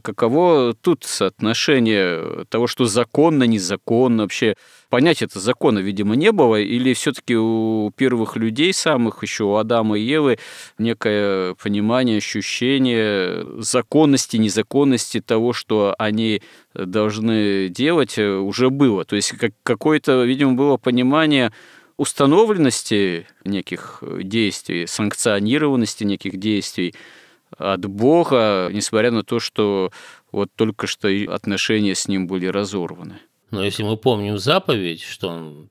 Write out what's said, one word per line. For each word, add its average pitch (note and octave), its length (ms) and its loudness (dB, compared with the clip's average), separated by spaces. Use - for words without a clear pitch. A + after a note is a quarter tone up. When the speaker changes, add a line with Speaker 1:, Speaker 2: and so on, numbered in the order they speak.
Speaker 1:
каково B2+ 800 2
тут E3+ 220 0
соотношение G2 1500 0
того, A#2 200 0
что - 160 -2
законно, C3 600 2
незаконно? A2+ 800 2
Вообще G#2 320 0
понятия-то B2 500 2
закона, A2+ 400 2
видимо, G2+ 340 0
не E3 160 4
было, B2 300 4
или B2 340 0
всё-таки - 400 -4
у A2 600 0
первых B2 400 0
людей A2+ 360 0
самых, A#2+ 520 0
ещё G#2 240 -2
у G2+ 80 2
Адама A2 420 0
и G#2+ 40 -2
Евы, C3+ 360 0
некое G#2 760 -2
понимание, A2 640 0
ощущение G#2+ 1300 -2
законности, C3+ 760 2
незаконности A2 840 0
того, A#2 320 0
что G#2 460 0
они G#2+ 440 -2
должны G#2 920 -2
делать, C3 500 -2
э, G2+ 180 0
уже G2+ 340 0
было? B2+ 340 2
То - 120 -4
есть - 160 -2
как-, A2+ 220 -4
какое-то, C3+ 580 2
видимо, C3 320 2
было C3+ 220 2
понимание C3 760 2
установленности C#3 1300 2
неких, F#2+ 560 -6
э, F2+ 220 -10
действий, F#2+ 640 -2
санкционированности A2 1160 0
неких G2 340 -6
действий F#2+ 560 -2
от F#2+ 260 -2
Бога, G#2+ 880 2
несмотря G#2+ 380 0
на A2+ 120 -2
то, A#2 160 -4
что G2+ 540 -2
вот G2 240 -2
только A2 300 -2
что - 220 -4
и G2+ 180 0
отношения G2+ 680 -2
с - 140 -6
ним F#2+ 180 -2
были F#2 200 -4
разорваны. F#2 760 -6
Speaker 2:
Но G2+ 120 -6
если G2+ 200 -4
мы A2 160 -2
помним G#2 400 0
заповедь, G#2+ 640 -2
что - 260 -10
он, D#2+ 420 -14